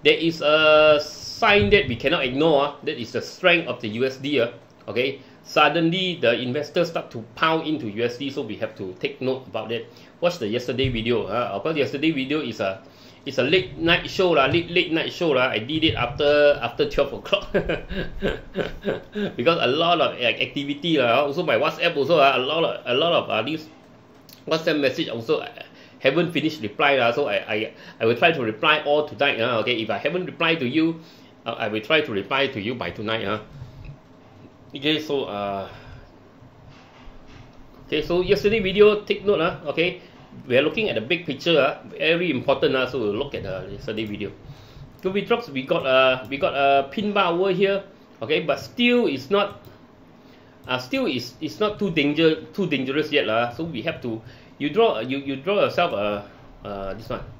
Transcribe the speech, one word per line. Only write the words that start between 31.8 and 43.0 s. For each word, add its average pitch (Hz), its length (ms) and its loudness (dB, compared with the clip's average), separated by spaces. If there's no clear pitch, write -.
try 156 180 2
to 147 140 -4
reply 135 340 0
to 104 140 -6
you 120 140 -4
by 87 160 -6
tonight, 110 360 -4
uh. 104 140 -4
Okay, 151 220 0
so, 143 280 -4
uh, 101 440 -6
okay, 151 160 -4
so 175 200 0
yesterday 202 360 2
video, 208 480 4
take 214 180 -4
note, 196 160 2
uh, 170 300 -2
okay? 170 320 -2
We 123 100 4
are 139 60 6
looking 196 260 0
at 113 60 -4
the 110 60 0
big 160 260 -4
picture, 156 320 2
uh, 139 180 2
very 170 420 0
important, 135 440 2
uh, 127 140 0
so 143 80 -6
we'll 104 160 0